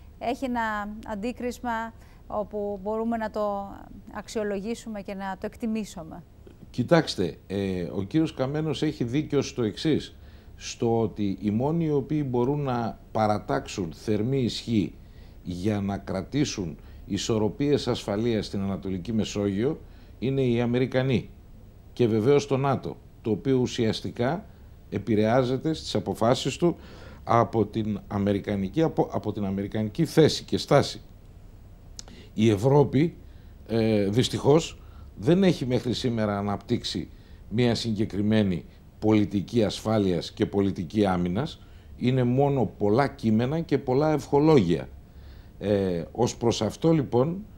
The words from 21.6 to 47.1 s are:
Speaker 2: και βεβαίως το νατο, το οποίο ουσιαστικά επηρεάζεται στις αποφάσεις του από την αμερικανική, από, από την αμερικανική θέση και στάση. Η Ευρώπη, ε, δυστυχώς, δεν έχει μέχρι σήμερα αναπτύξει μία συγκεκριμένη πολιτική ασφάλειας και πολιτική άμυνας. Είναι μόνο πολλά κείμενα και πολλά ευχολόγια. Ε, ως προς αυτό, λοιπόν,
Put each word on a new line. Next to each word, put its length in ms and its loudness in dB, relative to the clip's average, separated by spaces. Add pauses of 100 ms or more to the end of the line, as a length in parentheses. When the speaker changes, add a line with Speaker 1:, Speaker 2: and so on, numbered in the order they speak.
Speaker 2:
και 140 2
βεβαίως 400 4
το 100 0
νατο, 400 -2 (260)
το 80 -2
οποίο 260 2
ουσιαστικά 880 -2 (460)
επηρεάζεται 840 2
στις 220 -6
αποφάσεις 640 0
του 200 2 (480)
από 420 4
την 400 -2
αμερικανική, 760 0
από, 300 2
από 200 -4
την 120 -4
αμερικανική 600 -2
θέση 400 4
και 140 -2
στάση. 420 2 (1300)
Η 160 4
Ευρώπη, 640 4 (520)
ε, 400 2
δυστυχώς, 720 2 (380)
δεν 280 4
έχει 220 2
μέχρι 260 0
σήμερα 460 0
αναπτύξει 680 -4 (400)
μία 260 2
συγκεκριμένη 920 0 (340)
πολιτική 640 2
ασφάλειας 680 0
και 140 0
πολιτική 600 0
άμυνας. 540 0 (360)
Είναι 280 2
μόνο 400 2 (140)
πολλά 300 4
κείμενα 520 0
και 180 0
πολλά 340 0
ευχολόγια. 760 4 (680)
Ε, 440 0 (100)
ως 240 0
προς 260 0
αυτό, 300 2
λοιπόν, 520 0 (140)